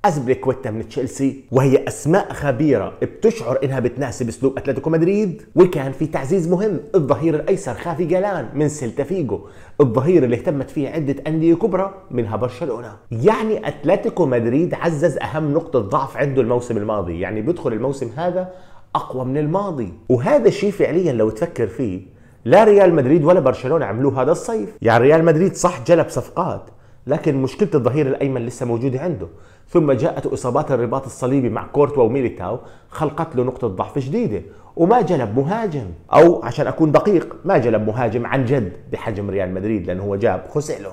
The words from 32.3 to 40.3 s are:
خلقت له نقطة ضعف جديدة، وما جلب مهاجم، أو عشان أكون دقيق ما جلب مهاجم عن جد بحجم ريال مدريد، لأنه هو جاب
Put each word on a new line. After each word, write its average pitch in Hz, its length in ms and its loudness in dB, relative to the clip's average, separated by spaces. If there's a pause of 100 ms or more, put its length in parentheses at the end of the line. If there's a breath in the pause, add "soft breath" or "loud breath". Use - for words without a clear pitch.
خلقت 156 460 -4
له 123 80 2
نقطة 127 240 -2
ضعف 110 300 -4
جديدة، 139 440 -2 (340 loud breath)
وما 202 240 4
جلب 131 380 0
مهاجم، 151 480 -2 (260)
أو 170 320 6
عشان 127 220 -2
أكون 156 260 2
دقيق 156 520 2
ما 175 140 2
جلب 110 280 2
مهاجم 117 400 -2
عن 127 180 0
جد 113 280 0 (200)
بحجم 101 380 -6
ريال 92 240 -4
مدريد، 95 320 -2
لأنه 90 160 -4
هو 101 140 -4
جاب 113 320 0